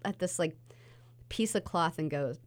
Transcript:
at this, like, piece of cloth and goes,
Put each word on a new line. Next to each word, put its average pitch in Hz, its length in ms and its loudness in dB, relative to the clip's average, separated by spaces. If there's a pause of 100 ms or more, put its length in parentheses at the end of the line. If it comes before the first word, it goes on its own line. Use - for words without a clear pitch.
at 202 140 -2
this, 180 200 -2
like, 160 180 0 (720)
piece 220 260 0
of 202 100 0
cloth 170 340 0
and 156 120 0
goes, 143 360 0